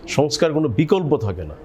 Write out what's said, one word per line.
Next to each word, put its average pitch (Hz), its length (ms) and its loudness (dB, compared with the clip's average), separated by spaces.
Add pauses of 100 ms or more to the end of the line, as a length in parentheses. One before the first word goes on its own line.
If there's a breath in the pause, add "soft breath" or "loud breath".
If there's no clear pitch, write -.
সংস্কার 151 460 0
কোনো 156 140 0
বিকল্প 147 500 2
থাকে 90 260 -4
না। 73 220 -12